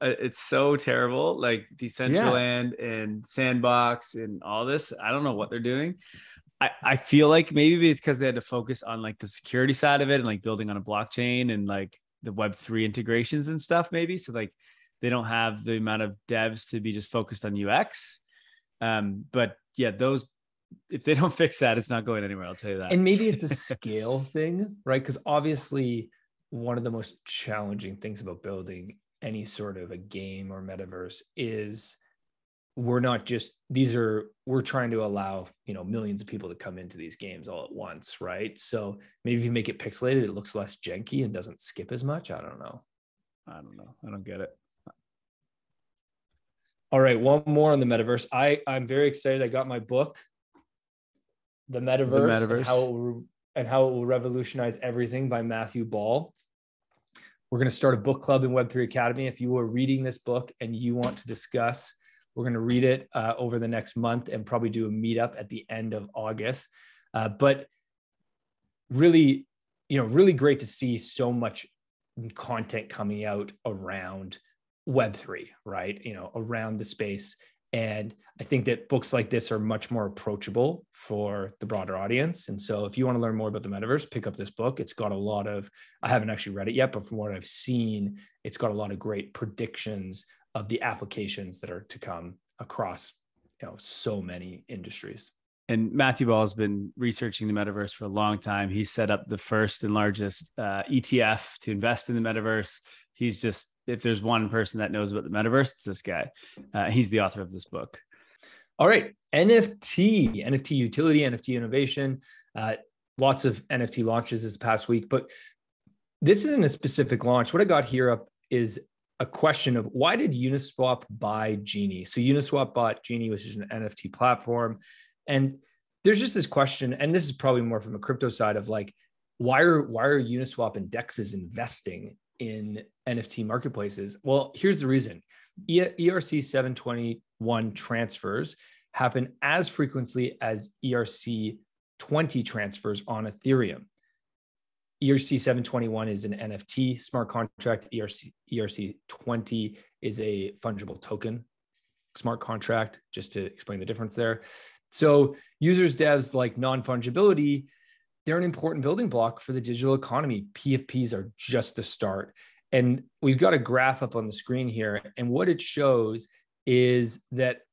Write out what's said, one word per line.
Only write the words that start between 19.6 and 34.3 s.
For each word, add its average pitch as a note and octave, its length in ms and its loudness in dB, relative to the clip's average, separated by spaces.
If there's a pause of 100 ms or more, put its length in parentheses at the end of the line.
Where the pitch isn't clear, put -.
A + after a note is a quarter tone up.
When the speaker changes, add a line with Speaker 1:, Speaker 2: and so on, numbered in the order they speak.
Speaker 1:
yeah, A#2+ 140 2
those B2+ 360 0 (600)
if C3+ 140 -8
they D3+ 100 6
don't D#3 200 4
fix - 260 2
that, A#2 180 4
it's A#2 120 -2
not A#2 160 -2
going A2 180 -2
anywhere. G2 220 -6
I'll F#2 100 -10
tell G#2 160 -8
you F#2+ 80 -4
that. F#2 120 -4
Speaker 2:
And F#3 120 6
maybe G3+ 260 4
it's E3 140 0
a D3+ 60 -2
Speaker 1:
<laughs> C#3+ 60 0
Speaker 2:
scale A2+ 640 -4
thing, E3+ 640 -4
right? C3+ 180 2
'Cause C3+ 220 -6
obviously C#3 840 -2 (400)
one A#2 280 -4
of A#2 60 -4
the A#2 80 -4
most A2+ 340 -8
challenging G2+ 720 -6
things G#2+ 240 -10
about F2+ 200 -12
building F#2 560 -12 (240)
any A2 240 -8
sort G2+ 320 -10
of F2 140 -12
a F2+ 60 -12
game F#2+ 540 -12
or F#2+ 120 -12
metaverse F#2 580 -12 (140)
is A2 600 -8 (800)
we're B2 260 0
not B2 240 0
just, A#2 260 -4 (180)
these C3 260 2
are, A2 360 0 (140)